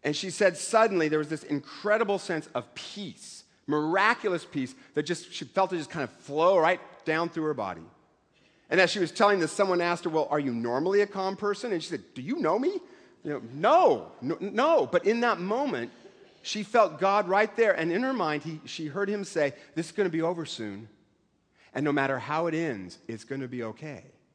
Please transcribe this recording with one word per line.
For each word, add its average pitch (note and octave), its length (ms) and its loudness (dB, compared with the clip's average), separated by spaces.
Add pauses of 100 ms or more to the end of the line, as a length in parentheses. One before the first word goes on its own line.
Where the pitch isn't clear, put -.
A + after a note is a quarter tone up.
And D3 120 -2
she F#3+ 160 -6
said F#3+ 260 2
suddenly G3 520 2
there D#3 100 2
was D3+ 100 -4
this D#3 140 -6
incredible G3+ 720 -2
sense D#3+ 380 -6
of - 180 -6
peace, - 720 -14 (240)
miraculous F3 800 0
peace, C3 280 -6 (220)
that D3+ 80 0
just, D#3+ 280 -6
she - 140 -10
felt F#3 280 0
it F3+ 40 -4
just D3+ 140 -8
kind D#3+ 120 -6
of A#2 60 -6
flow E3 480 2
right E3+ 240 4 (240)
down D#3+ 240 0
through D#3+ 160 -4
her D3+ 80 -2
body. F#2 320 -6 (840)
And F3 100 4
as F3+ 100 6
she G#3 100 -4
was E3 120 0
telling G3+ 280 4
this, D#3+ 120 0
someone F#3 300 2
asked F3 240 -2
her, E3 40 -2
"Well, D#3 220 0
are D3 80 0
you C3+ 140 -2
normally C3 480 0
a G3 60 2
calm F#3+ 280 -4
person?" G#3 380 -4
And E3 100 -4
she - 60 -14
said, C#3+ 140 -8 (100)
"Do C3 80 -10
you A#3 180 -4
know F3+ 180 2
me?" F4 220 -2 (440)
You D3+ 80 -6
know, C#3 100 -6 (120)
"No, F#3+ 580 4 (100)
no, C#3 180 -4
no." A#3 480 2
But - 180 2
in A3+ 160 4
that A3+ 180 2
moment, G3 520 -2 (500)
she G#3+ 220 -6
felt F#3 360 2
God G3 280 2
right G#3 280 2
there. A3+ 180 4
And D#3+ 180 0
in F#3 120 0
her C4 100 0
mind, D#3 300 0
he, D#3 220 -8
she D#3 220 -10
heard G3 220 -2
him G#3 140 -4
say, D3 300 0 (220)
"This E3 120 -4
is - 40 -16
gonna G3 180 0
be E3 120 0
over E3 240 -2
soon. G#2+ 420 -10 (840)
And C#3 100 -2
no D3 80 2
matter C3+ 260 0
how D3+ 300 -2
it D#3+ 60 -2
ends, B2 440 -4 (100)
it's A2+ 160 -10
gonna C3+ 240 -8
be B2 160 -8
okay. A2+ 400 -12 (320)